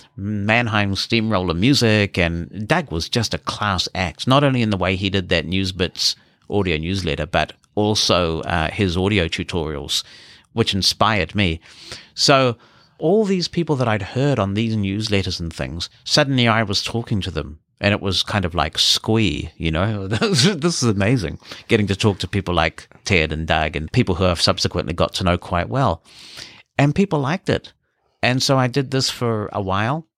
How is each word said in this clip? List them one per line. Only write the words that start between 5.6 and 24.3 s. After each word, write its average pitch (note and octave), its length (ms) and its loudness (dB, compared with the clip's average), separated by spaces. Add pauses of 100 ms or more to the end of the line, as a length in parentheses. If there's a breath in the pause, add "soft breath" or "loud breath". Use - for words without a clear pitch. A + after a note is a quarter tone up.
Bits - 440 -2 (320 soft breath)
audio F#2 300 0
newsletter, D#2+ 480 -2
but D#2 260 -2 (220)
also, F2+ 680 2
uh, D#2+ 280 -2
his F#2 260 0
audio F#2+ 300 2
tutorials, D#2 760 -6 (480 loud breath)
which A2+ 220 0
inspired G2+ 600 0
me. F2+ 260 0 (540 loud breath)
So C3 420 4 (420 soft breath)
all G3 260 2
these F#3 240 0
people E3 280 -2
that B2 120 0
I'd G#2+ 140 0
heard C3 360 0
on G2 160 0
these A2 220 0
newsletters G2+ 640 0
and E2 120 -6
things, D2 380 -8 (140)
suddenly C3+ 420 2
I A2+ 160 4
was G2 220 -2
talking A2+ 380 -4
to F2+ 100 -6
them, D2+ 260 -6 (220)
and G2+ 120 4
it G#2 80 0
was F#2 220 -2
kind G2+ 220 -2
of E2 100 -4
like D2+ 240 -2
squee, A2 800 0
you D#2+ 160 -2
know? G2 340 -2
<laughs> - 20 -6
This E3 760 2
is B2 60 4
amazing, G2+ 520 0 (260 loud breath)
getting G#2+ 220 4
to F#2+ 80 0
talk G2+ 240 2
to F#2 80 -6
people F2+ 260 -2
like E2 340 -2 (160)
Ted D#2+ 280 2
and D#2 160 -4
Doug D#2+ 260 0
and D#2 160 -6
people G2 240 2
who F2+ 100 0
I've F2+ 160 2